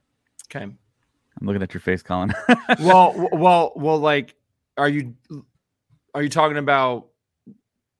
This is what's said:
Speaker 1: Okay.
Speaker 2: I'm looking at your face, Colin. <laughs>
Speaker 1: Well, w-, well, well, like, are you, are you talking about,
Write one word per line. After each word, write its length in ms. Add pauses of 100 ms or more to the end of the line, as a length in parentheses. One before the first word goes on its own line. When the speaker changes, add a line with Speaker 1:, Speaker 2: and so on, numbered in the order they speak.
(460)
Speaker 1:
Okay. 180
Speaker 2:
I'm 840
looking 160
at 120
your 60
face, 220
Colin. 380
<laughs> 80 (320)
Speaker 1:
Well, 320
w-, 200
well, 440
well, 220
like, 360 (420)
are 120
you, 260 (1000)
are 80
you 60
talking 300
about, 500 (920)